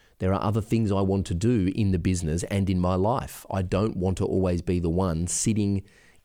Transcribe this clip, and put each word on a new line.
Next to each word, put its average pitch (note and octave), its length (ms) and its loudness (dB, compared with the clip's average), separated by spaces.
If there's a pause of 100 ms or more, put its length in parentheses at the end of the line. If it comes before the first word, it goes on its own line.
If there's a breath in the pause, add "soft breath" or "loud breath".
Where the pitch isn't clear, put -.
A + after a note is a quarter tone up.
(200 soft breath)
There F#2+ 140 0
are - 100 -2
other G#2+ 180 0
things A2+ 300 0
I G2 100 2
want G2 260 2
to F#2 60 -4
do F#2+ 400 2
in G2+ 180 2
the F2+ 80 2
business F2 440 0
and G2+ 260 0
in F2+ 100 2
my F2+ 160 2
life. G#2 540 -2
I F#2+ 120 -2
don't F#2+ 360 -2
want F#2 200 0
to G2 80 0
always F2+ 360 0
be F2+ 180 0
the E2+ 100 0
one F2 380 0
sitting G2+ 560 0 (400 soft breath)